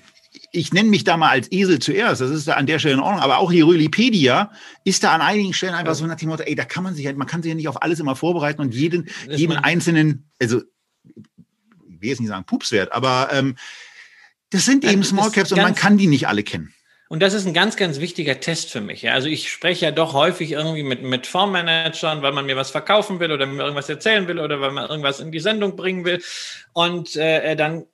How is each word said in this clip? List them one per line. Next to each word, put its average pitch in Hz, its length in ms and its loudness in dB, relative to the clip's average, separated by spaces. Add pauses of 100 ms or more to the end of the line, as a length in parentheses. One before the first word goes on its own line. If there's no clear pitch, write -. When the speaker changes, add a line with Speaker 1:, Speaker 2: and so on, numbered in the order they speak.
(500)
Speaker 1:
ich - 220 -4
nenne 214 160 4
mich 196 160 4
da 175 120 4
mal 160 120 4
als 127 240 2
Esel 185 260 4
zuerst, 165 420 0
das 127 100 -2
ist 151 180 -4
da 147 60 2
an 135 120 0
der 151 140 0
Stelle 147 140 2
in 135 60 2
Ordnung, - 200 0
aber 135 180 4
auch 175 140 2
die 170 80 6
Rölipedia 165 920 4 (320)
ist 190 220 0
da 175 80 6
an 160 80 4
einigen 190 320 0
Stellen 185 220 -4
einfach 165 180 -2
Speaker 2:
Ja. - 20 0
Speaker 1:
so 151 120 -4
nach 165 100 -6
dem 160 140 -6
Motto, 160 120 -6
ey, 143 140 -4
da 131 80 -2
kann 180 180 -6
man 185 140 -6
sich 139 100 -6
halt, 139 100 -6
man 139 120 -4
kann 165 160 -6
sich 165 60 -4
ja 160 40 -4
nicht 156 140 -4
auf 127 120 -6
alles 160 200 -2
immer 135 160 -2
vorbereiten 151 440 -2
und 131 140 -2
jeden, 165 340 -2 (200)
Speaker 2:
Das 143 100 -6
Speaker 1:
jeden 160 160 2
Speaker 2:
man 147 80 -4
Speaker 1:
einzelnen, 156 680 2 (140)
also, 117 200 0 (440)
ich - 920 -20
will 104 80 -6
jetzt 131 120 -4
nicht 113 80 -2
sagen 95 160 -6
Pupswert, - 460 0
aber, 127 420 2
ähm, 135 220 0 (960)
das 190 140 2
sind 269 180 4
Speaker 2:
Nein, 214 120 4
Speaker 1:
eben 196 80 4
Speaker 2:
das - 80 0
Speaker 1:
Small 196 180 2
Speaker 2:
ist 214 60 -4
Speaker 1:
Caps 196 180 2
und 190 60 2
man 202 80 6
Speaker 2:
ganz - 120 2
Speaker 1:
kann 208 180 6
die 196 120 6
nicht 143 180 4
alle 101 160 0
kennen. 80 320 -8 (360)
Speaker 2:
Und 160 100 -2
das 190 140 4
ist 196 120 -2
ein 165 80 -2
ganz, 196 220 2
ganz 165 240 -2
wichtiger 151 400 -4
Test - 320 -6
für 120 80 -6
mich. 101 220 -10
Ja, 117 100 0
also 135 160 0
ich - 240 -6
spreche 175 320 -2
ja 156 80 2
doch 151 220 0
häufig 156 380 0
irgendwie 156 300 -4
mit, 131 200 -4
mit 127 240 -4
Fondsmanagern, 165 960 -2
weil 139 100 0
man 139 140 -4
mir 135 100 -2
was 135 140 -4
verkaufen 196 500 0
will 165 100 -2
oder 139 160 -2
mir 139 160 -6
irgendwas 143 280 -6
erzählen 196 360 0
will 170 140 -6
oder 147 220 -4
weil 135 100 -2
man 135 160 -6
irgendwas 143 320 -4
in 160 100 -12
die 160 80 -6
Sendung 202 380 0
bringen 180 300 -4
will. 175 160 -2 (500)
Und, 170 420 -2
äh, 156 420 0
dann 156 380 -2